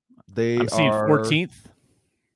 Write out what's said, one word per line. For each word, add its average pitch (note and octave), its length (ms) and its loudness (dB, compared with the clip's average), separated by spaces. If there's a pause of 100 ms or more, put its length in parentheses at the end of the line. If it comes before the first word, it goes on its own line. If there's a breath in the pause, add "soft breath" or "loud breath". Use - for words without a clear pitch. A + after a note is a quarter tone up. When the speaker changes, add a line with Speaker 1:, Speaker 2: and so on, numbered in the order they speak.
(280)
Speaker 1:
They A#2 300 -2
Speaker 2:
I'm A#2 120 -2
seeing A2 200 0
Speaker 1:
are G#2+ 180 0
Speaker 2:
fourteenth. D3+ 640 -2 (680)